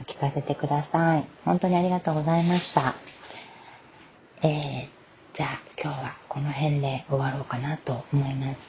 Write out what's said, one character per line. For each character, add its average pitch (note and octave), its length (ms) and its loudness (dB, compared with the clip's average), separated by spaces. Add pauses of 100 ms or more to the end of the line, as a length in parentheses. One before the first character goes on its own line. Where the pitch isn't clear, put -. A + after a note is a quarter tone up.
聞 - 120 -10
か C#3+ 140 0
せ C#3+ 100 -2
て C#3+ 140 0
く C#3+ 120 -4
だ D3 160 0
さ E3 340 4
い。 D3 100 0 (160)
本 F3 160 4
当 F#3+ 80 2
に F3+ 80 4
あ F3 60 4
り F3+ 80 4
が F3+ 100 2
と E3+ 120 0
う D3+ 40 0
ご D3+ 80 0
ざ E3 160 4
い E3+ 60 4
ま F3 120 4
し - 160 -2
た。 C3 220 2 (1500)
え D#3+ 60 4 (380)
ー、 - 520 -20
じ C3 60 -4
ゃ C3 40 -2
あ、 C3+ 120 -8 (220)
今 D3 120 -4
日 C3+ 100 -6
は B2 120 -8 (140)
こ - 100 -6
の D3 120 -2
辺 D3 280 0
で C3+ 300 -2
終 C#3 80 2
わ C3+ 140 0
ろ C3+ 100 -6
う - 20 -8
か B2 140 -6
な C#3+ 200 -4
と - 360 -6
思 C#3 120 4
い C3+ 100 -2
ま C3+ 180 -4
す。 C3+ 160 -10